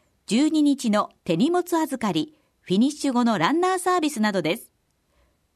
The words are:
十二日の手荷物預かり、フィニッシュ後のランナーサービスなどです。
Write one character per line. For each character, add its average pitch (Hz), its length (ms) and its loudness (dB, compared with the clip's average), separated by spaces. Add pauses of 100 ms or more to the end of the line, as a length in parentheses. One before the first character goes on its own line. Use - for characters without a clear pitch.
(280)
十 277 220 2
二 302 120 0
日 277 300 2
の 208 180 0 (140)
手 165 140 -2
荷 254 120 2
物 349 300 0
預 285 180 -2
か 208 140 -2
り、 156 240 -4 (260)
フ 180 140 -2
ィ - 20 4
ニ 254 120 4
ッ - 20 0
シ 294 180 -4
ュ 254 40 -2
後 240 100 0
の 226 160 0
ラ 185 140 2
ン 339 60 0
ナ 370 160 0
ー 359 40 -4
サ 359 180 0
ー - 20 0
ビ 302 120 -2
ス 214 100 -6
な 214 100 0
ど 190 120 -2
で 180 140 -2
す。 - 140 -20 (840)